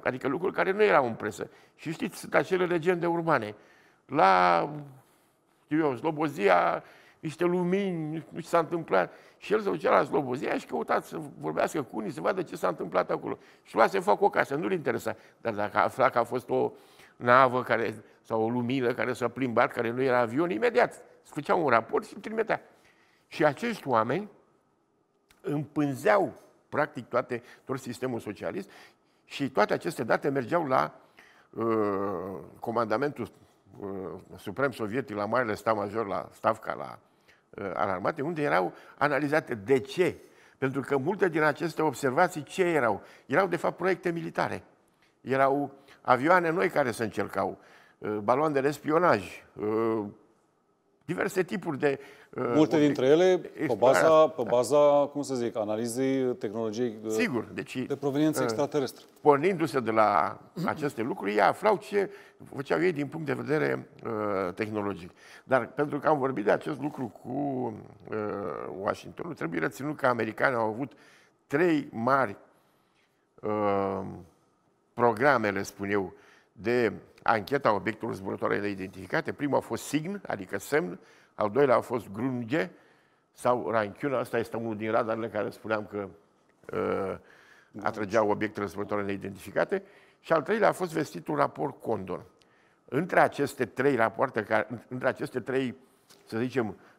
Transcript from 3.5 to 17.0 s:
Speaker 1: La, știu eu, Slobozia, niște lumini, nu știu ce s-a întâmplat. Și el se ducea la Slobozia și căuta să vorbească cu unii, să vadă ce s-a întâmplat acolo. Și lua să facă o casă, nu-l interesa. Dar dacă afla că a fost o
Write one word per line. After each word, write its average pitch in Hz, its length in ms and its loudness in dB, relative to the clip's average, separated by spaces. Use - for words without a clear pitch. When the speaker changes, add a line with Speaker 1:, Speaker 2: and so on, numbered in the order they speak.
Speaker 1:
La, 175 640 4
știu 151 160 -2
eu, 147 160 2
Slobozia, 165 880 2
niște 156 240 -6
lumini, 175 680 0
nu 165 60 -6
știu - 200 -14
ce 165 80 -12
s-a 170 120 4
întâmplat. 165 540 0
Și - 160 -4
el 214 60 2
se 202 100 -4
ducea 180 220 0
la 190 120 6
Slobozia 135 540 -2
și - 80 -6
căuta 220 360 -2
să - 180 -10
vorbească 156 420 -2
cu - 160 -8
unii, 214 140 -6
să 151 100 -10
vadă 185 200 0
ce 180 140 -8
s-a 185 120 -2
întâmplat 175 440 -2
acolo. - 260 -4
Și - 120 -12
lua 214 120 6
să 190 120 0
facă 185 240 2
o 202 60 4
casă, 151 260 0
nu-l 185 160 -2
interesa. 120 440 -4
Dar 113 120 -4
dacă 104 240 -2
afla 113 320 4
că 123 80 0
a 120 60 4
fost 123 260 -4
o 127 220 0